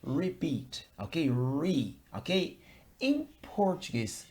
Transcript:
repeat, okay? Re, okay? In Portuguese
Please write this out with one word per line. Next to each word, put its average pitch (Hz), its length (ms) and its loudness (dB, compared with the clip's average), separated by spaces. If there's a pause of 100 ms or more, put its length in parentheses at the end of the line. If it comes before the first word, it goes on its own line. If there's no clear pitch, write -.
repeat, 156 800 -2 (140)
okay? 139 300 0
Re, 127 640 2 (200)
okay? 175 420 0 (420)
In 294 280 2 (140)
Portuguese 170 880 0